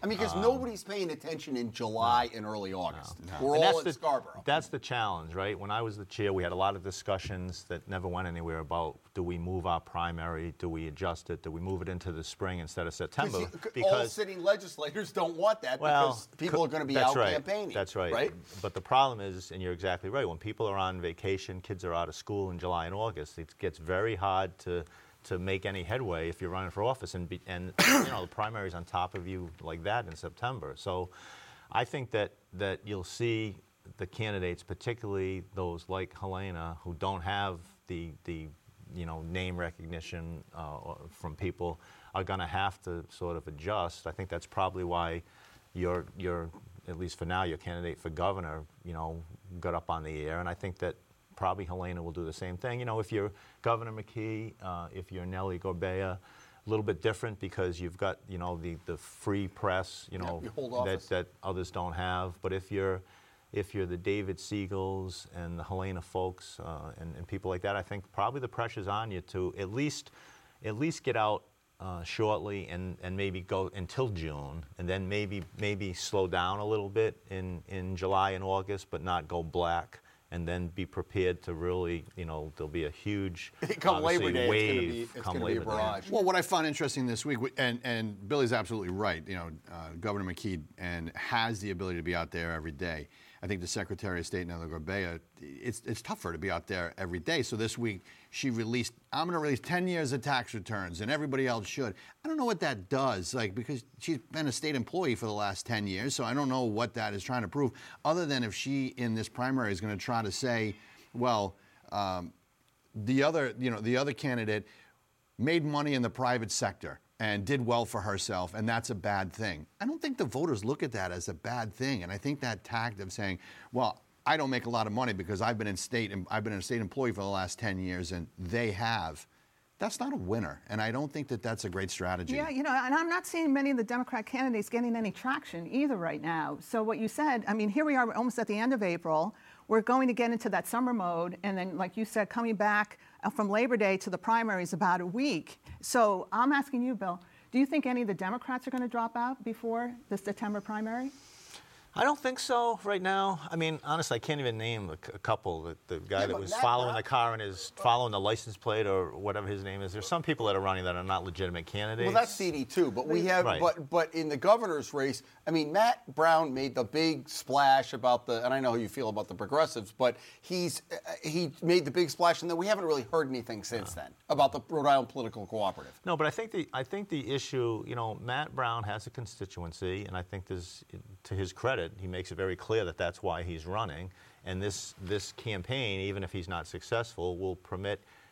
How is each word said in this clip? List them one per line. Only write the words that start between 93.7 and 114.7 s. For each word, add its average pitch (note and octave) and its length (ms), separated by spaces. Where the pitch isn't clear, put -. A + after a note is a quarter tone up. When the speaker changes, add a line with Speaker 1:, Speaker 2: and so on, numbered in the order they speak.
Speaker 3:
of E2 60
State, F2+ 220
Nellie E2+ 200
Gorbea, E2+ 500
it's, D2 440
it's A#2 160
tough - 180
for - 80
her E2+ 60
to D#2+ 40
be F#2 140
out E2+ 160
there F2 300
every F2+ 240
day. D#3+ 200
So A2+ 140
this A2 220
week, A2 260
she - 180
released, A2+ 420
"I'm D#3 140
gonna F3 120
release D3 220
ten F3+ 260
years E3 240
of C3+ 100
tax C3+ 320
returns, F#2+ 460
and G#2+ 100
everybody C3+ 380
else A#2 180
should." A#2+ 300
I - 20
don't D#4+ 80
know C#4+ 80
what A3 160
that B2 300
does, B2+ 440
like, A2 220
because A#2+ 300
she's E3 180
been D3+ 140
a B2+ 40
state D3+ 240
employee C3+ 400
for A2+ 100
the G#2+ 60
last G#2 340
ten G#2 220
years, G2+ 260
so B2+ 120
I A2+ 80
don't C#3 160
know C3 140
what A2+ 320
that G#2+ 180
is G2+ 100
trying B2 200
to G2 40
prove, C3+ 240
other E3 220
than C3+ 180
if G#2 100
she, C3+ 340
in A#2 180
this A2 140
primary, B2+ 420
is F2+ 80
gonna G#2 160
try A#2 260
to G2+ 120
say, A2+ 420
"Well, A2+ 420
um, F#2 400
the B2 300
other, D3 340
you B2+ 140
know, G#2+ 80
the A#2 160
other C#3 160
candidate A2 560